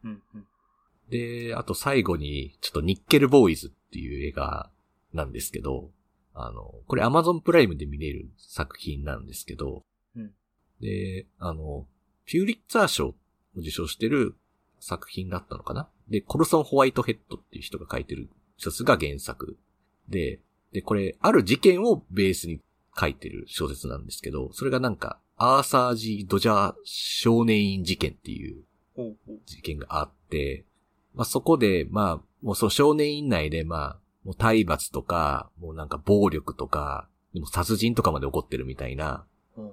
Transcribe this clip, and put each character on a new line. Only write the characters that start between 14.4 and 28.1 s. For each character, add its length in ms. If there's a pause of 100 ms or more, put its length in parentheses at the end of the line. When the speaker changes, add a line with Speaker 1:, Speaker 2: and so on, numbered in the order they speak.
Speaker 2:
作 300
品 200
だ 100
っ 80
た 80
の 80
か 100
な？ 160 (200)
で、 120
コ 160
ル 80
ソ 140
ン・ 40
ホ 140
ワ 80
イ 80
ト 80
ヘ 120
ッ 140
ド 100
っ 60
て 140
い 40
う 20
人 160
が 120
書 60
い 80
て 100
る 140 (280)
小 140
説 120
が 140
原 220
作 380 (500)
で、 320 (320)
で、 100
こ 120
れ、 260
あ 120
る 120
事 140
件 260
を 280
ベ 140
ー 80
ス 140
に 140 (360)
書 100
い 80
て 120
る 200
小 200
説 200
な 100
ん 80
で 60
す 100
け 100
ど、 220
そ 120
れ 60
が 80
な 100
ん 60
か、 240 (160)
ア 240
ー 40
サ 260
ー・ 60
ジ 320
ー・ 0
ド 100
ジ 120
ャ 240
ー 100
少 640
年 280
院 100
事 140
件 140